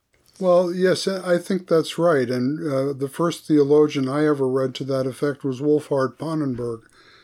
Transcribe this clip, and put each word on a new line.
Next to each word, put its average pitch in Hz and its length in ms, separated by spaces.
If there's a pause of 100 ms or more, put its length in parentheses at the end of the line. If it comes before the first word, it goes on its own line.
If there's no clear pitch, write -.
(380)
Well, 180 320
yes, 180 380
I 185 300
think 180 280
that's 160 300
right. 156 320
And, 123 320
uh, 139 320
the 135 160
first 165 380
theologian 147 600
I 147 200
ever 139 200
read 131 280
to 143 100
that 131 220
effect 135 380
was 131 180
Wolfhard 147 560
Pannenberg, 127 640 (420)